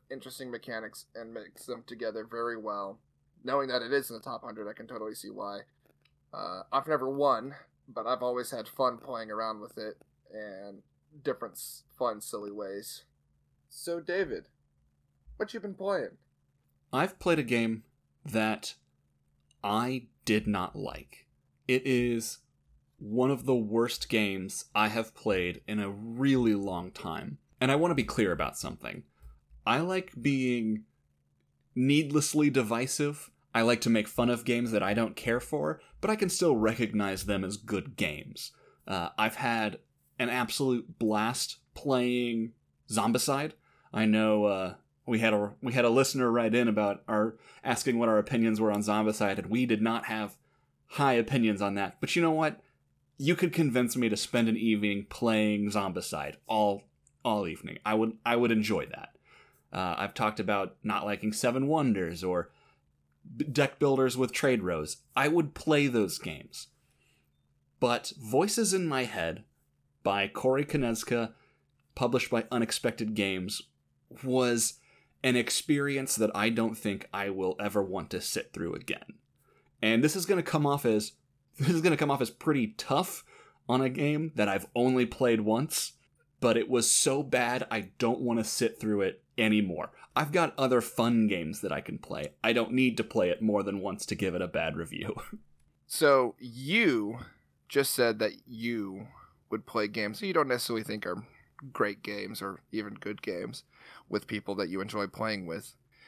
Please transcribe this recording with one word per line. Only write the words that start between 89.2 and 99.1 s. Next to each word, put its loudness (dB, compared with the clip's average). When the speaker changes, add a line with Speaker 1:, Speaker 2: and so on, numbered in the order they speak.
Speaker 2:
anymore. 2
I've 0
got 2
other 4
fun 4
games -2
that -4
I -4
can -10
play. -10
I 4
don't 2
need 2
to 2
play 2
it -2
more 2
than -4
once -6
to -6
give 0
it -2
a -2
bad -4
review. -8
<laughs> -12
Speaker 1:
So 4
you 0
just 0
said 2
that 0
you -6